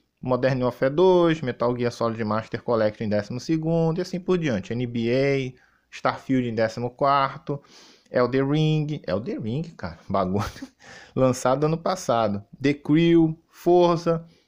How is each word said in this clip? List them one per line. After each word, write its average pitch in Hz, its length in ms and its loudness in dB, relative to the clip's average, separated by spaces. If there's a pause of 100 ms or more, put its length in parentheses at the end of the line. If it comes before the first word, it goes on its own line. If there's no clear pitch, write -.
(220)
Modern 127 420 0
Warfare 135 300 0
dois, 170 480 4
Metal 123 360 -2
Gear 120 140 0
Solid 117 320 -2
Master 107 400 -4
Collection 110 420 0
em 104 40 -2
décimo 104 300 -2
segundo, 160 600 -2
e - 20 -2
assim 185 180 -8
por 185 180 0
diante. 120 360 -2
N 123 140 -4
B 117 240 -2
A, 135 500 -2 (300)
Starfield 123 580 -2
em 113 60 -6
décimo 113 340 -2
quarto, 139 720 -2 (480)
Elden 131 400 0
Ring, 156 560 0
Elden 117 360 -4
Ring, 127 220 -4 (120)
cara, - 280 -12
<laughs> - 60 -20
bagulho, 98 360 0 (680)
lançado 131 500 2
ano 160 120 0
passado. 117 680 -2 (180)
The 139 140 2
Crew, 165 600 2 (120)
Forza, 170 760 2 (220)